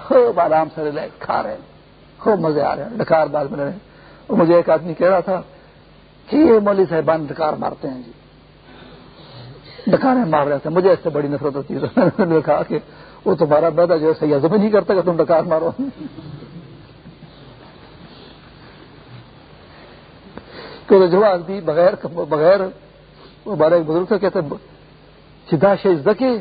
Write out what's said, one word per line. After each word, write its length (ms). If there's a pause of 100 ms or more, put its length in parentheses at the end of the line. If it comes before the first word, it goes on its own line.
خوب 320
آرام 360
سے 80
ریلیکس 360
کھا 240
رہے 60
ہیں، 80 (640)
خوب 200
مزے 220
آ 140
رہے 80
ہیں، 140
ڈکار 300
باز 240
میں 60
رہے 140
ہیں۔ 80 (480)
اور 100
مجھے 180
ایک 140
آدمی 240
کہہ 160
رہا 100
تھا 220 (840)
کہ 80
یہ 240
مولوی 300
صاحبان 360
ڈکار 280
مارتے 360
ہیں 160
جی، 60 (1800)
ڈکاریں 380
مار 220
رہے 100
تھے، 120
مجھے 220
اس 120
سے 60
بڑی 180
نفرت 280
ہوتی 180
ہے۔ 60 (160)
<laughs> 240
میں 60
نے 200
کہا 180
کہ 160 (460)
وہ 100
تمہارا 340
میدا 280
جو 100
ہے 120
سیاست 260
بھی 120
نہیں 120
کرتا 240
کہ 80
تم 160
ڈکار 260
مارو۔ 360
<laughs> 20 (4000)
کہ 200
جو 180
آدمی 360
بغیر، 460
بغیر، 520 (880)
وہ 100
ہمارے 200
ایک 100
بزرگ 240
سے 100
کہتے 200
ہیں، 100 (1000)
"چدا 240
شے 200
زکے، 340 (120)